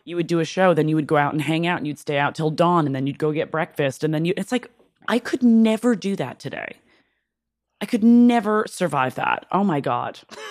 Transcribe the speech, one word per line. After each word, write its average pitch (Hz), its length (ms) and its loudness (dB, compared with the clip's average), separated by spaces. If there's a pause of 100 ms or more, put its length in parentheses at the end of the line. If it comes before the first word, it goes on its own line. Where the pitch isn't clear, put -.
you 170 120 -12
would 170 100 -2
do 165 140 0
a 160 40 0
show, 185 300 2
then 156 140 2
you 156 80 0
would 151 100 -2
go 156 100 2
out 143 160 2
and 151 100 -2
hang 160 240 -2
out, 175 120 -2
and - 80 -8
you'd 147 120 -8
stay 143 200 -4
out 143 160 0
till 156 160 -2
dawn, 170 360 2
and 135 80 -4
then 135 120 -4
you'd 143 120 -6
go 156 140 -2
get 147 180 -4
breakfast, 156 540 -4
and 156 100 0
then 156 100 -2
you, 170 120 0
it's 196 160 -8
like, 247 180 -4 (380)
I 233 100 2
could - 240 -6
never 226 520 4
do 190 220 -4
that 139 220 -8
today. - 380 -10 (1040)
I 202 60 -8
could 220 180 0
never 233 640 4
survive 143 460 -2
that. - 380 -6
Oh, 202 120 0
my 156 160 0
God. 123 380 -4 (320)